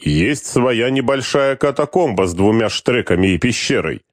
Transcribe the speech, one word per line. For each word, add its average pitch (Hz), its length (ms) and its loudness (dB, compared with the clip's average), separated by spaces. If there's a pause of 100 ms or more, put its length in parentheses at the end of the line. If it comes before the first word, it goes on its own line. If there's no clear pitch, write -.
есть 98 460 -2
своя 123 440 0
небольшая 135 640 0
катакомба 139 720 0
с 87 80 -4
двумя 107 340 2
штреками 98 600 0
и 90 100 2
пещерой. 92 640 -2 (100)